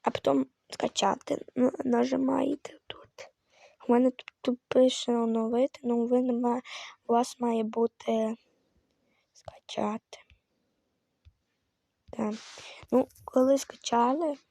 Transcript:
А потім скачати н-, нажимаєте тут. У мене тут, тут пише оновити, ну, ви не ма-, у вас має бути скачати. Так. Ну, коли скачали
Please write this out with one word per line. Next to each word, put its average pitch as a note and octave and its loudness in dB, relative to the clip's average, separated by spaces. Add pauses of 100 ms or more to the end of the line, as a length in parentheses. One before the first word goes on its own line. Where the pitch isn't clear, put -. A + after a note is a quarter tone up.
А - 0
потім C4 0 (220)
скачати - -2 (120)
н-, B3+ 2 (140)
нажимаєте C4 0
тут. - -18 (760)
У A#3+ 2
мене B3 4
тут, - -20
тут B3 -2
пише B3+ 2
оновити, A#3 0
ну, A#3 0
ви B3 2
не B3 0
ма-, A#3+ 0 (460)
у A#3 2
вас A#3+ 0
має A#3 0
бути A3+ -2 (960)
скачати. - -8 (1900)
Так. A3 -4 (580)
Ну, B3+ 2 (180)
коли C4+ 4
скачали C4+ 0 (140)